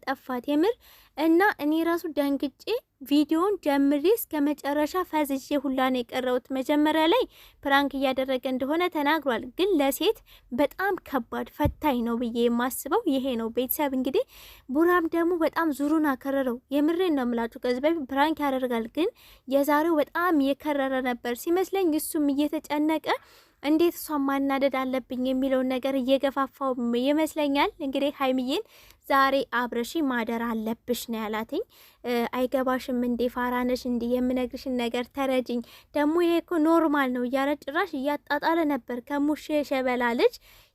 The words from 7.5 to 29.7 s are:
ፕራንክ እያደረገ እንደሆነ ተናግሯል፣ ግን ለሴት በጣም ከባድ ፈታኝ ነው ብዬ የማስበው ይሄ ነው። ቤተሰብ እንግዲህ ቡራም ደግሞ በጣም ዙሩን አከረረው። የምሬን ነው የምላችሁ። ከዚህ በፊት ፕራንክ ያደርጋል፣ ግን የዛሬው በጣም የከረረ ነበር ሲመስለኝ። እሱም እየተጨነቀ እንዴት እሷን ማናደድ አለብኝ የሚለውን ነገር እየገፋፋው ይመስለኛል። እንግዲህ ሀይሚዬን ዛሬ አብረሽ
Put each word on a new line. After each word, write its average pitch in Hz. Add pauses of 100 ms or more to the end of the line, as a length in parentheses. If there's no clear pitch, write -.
ፕራንክ 277
እያደረገ 262
እንደሆነ 269
ተናግሯል፣ 285 (100)
ግን 370
ለሴት 285 (320)
በጣም 294 (100)
ከባድ 240
ፈታኝ 285
ነው 233
ብዬ 240
የማስበው 247
ይሄ 269
ነው። 226
ቤተሰብ 262
እንግዲህ 269 (440)
ቡራም 339
ደግሞ 339
በጣም 320
ዙሩን 294
አከረረው። 262 (140)
የምሬን 320
ነው 262
የምላችሁ። 233
ከዚህ 247
በፊት 311
ፕራንክ 294
ያደርጋል፣ 254
ግን 339 (380)
የዛሬው 294
በጣም 320
የከረረ 277
ነበር 247
ሲመስለኝ። 359
እሱም 302
እየተጨነቀ 302 (560)
እንዴት 320
እሷን 294
ማናደድ 277
አለብኝ 262
የሚለውን 262
ነገር 262
እየገፋፋው 269 (280)
ይመስለኛል። 294 (100)
እንግዲህ 277
ሀይሚዬን 262 (440)
ዛሬ 269 (180)
አብረሽ 240 (140)